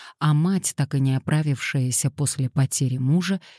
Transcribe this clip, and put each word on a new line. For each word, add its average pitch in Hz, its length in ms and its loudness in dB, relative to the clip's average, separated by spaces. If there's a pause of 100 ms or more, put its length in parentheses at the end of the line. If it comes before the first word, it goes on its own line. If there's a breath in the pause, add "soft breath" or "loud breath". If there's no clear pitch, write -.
(180 loud breath)
а 151 140 2
мать, 175 440 2
так 143 180 -2
и 139 60 0
не 135 140 2
оправившаяся 139 960 0
после 135 380 -2
потери 131 480 0
мужа, 170 440 0 (180 loud breath)